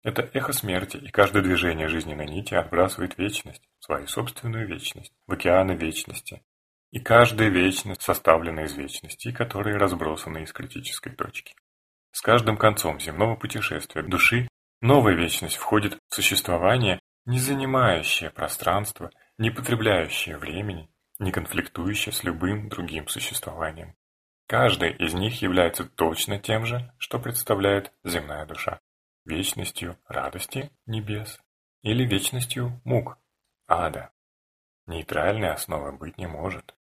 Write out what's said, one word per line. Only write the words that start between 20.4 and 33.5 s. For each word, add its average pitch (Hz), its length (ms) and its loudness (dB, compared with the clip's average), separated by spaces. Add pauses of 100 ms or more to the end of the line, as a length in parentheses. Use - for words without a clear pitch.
не 95 120 -2
конфликтующее 87 800 -4
с - 120 -6
любым 92 460 -2
другим 78 380 -8
существованием. 80 840 -8 (540)
Каждая 110 420 2
из 82 240 -2
них 98 300 -2
является 90 420 2
точно 82 540 0
тем 110 260 0
же, 123 320 -6
что - 220 -6
представляет 101 720 0 (100)
земная 76 440 -6
душа: - 320 -6 (460)
вечностью 87 840 -6
радости 92 640 -6 (160)
небес 107 520 -6 (440)
или 120 200 2
вечностью 123 800 -2
мук – 120 360 0 (480)